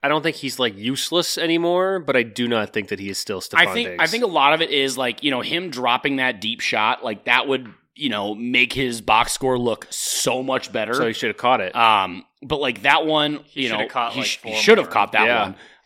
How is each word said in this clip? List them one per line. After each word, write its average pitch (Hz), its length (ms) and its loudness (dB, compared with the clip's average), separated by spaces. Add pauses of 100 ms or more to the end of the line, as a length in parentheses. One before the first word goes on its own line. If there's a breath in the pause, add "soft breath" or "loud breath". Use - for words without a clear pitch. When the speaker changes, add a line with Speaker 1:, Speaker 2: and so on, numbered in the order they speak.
Speaker 1:
I 139 40 2
don't 151 160 0
think 160 140 -2
he's, 127 200 -8
like, 117 200 0
useless 135 600 -2
anymore, 175 640 0
but 135 160 -2
I 123 80 4
do 113 240 -2
not 110 260 0
think 104 160 -4
that 98 100 -6
he 98 100 -8
is 98 80 -8
still 95 240 -6
Stephon 170 260 4
Speaker 2:
I 190 60 -2
think, 233 160 -4
Speaker 1:
Diggs. 175 120 -4
Speaker 2:
I 160 60 2
think 226 160 -2
a 226 40 0
lot 151 260 4
of 160 80 2
it 165 100 -2
is, 135 260 0
like, 123 260 -4
you 143 80 2
know, 127 100 -2
him 151 280 -4
dropping 123 480 0
that 127 240 0
deep 113 200 -6
shot, 113 420 0
like, 110 220 -8
that 123 220 4
would, 127 200 -2 (260)
you 151 140 -6
know, 104 260 -2
make 123 380 0
his 123 300 -4
box 113 320 2
score 127 260 0
look 117 300 -2
so - 520 -2
much 131 300 -2
better. 110 220 -2
Speaker 1:
So 131 140 0
he 113 60 0
should 123 140 -4
have 107 80 -2
caught 123 240 2
it. 92 160 -4
Speaker 2:
Um, 101 480 4 (180)
but, 139 200 -6
like, 120 220 -4
that 151 220 4
one, 151 380 0
Speaker 3:
He - 200 -8
Speaker 2:
you 127 40 -2
Speaker 3:
should 113 100 -2
have 107 100 -4
Speaker 2:
know, - 60 -12
Speaker 3:
caught, 117 200 -2
Speaker 2:
he 127 60 -6
Speaker 3:
like, 127 100 -4
Speaker 2:
sh-, - 120 -6
he 113 100 -12
Speaker 3:
four 110 100 -4
Speaker 2:
should 214 160 8
have 151 100 0
Speaker 3:
more. - 60 -12
Speaker 2:
caught 101 180 2
that 107 140 4
Speaker 1:
Yeah. 117 180 2
Speaker 2:
one. 98 120 -6 (300 loud breath)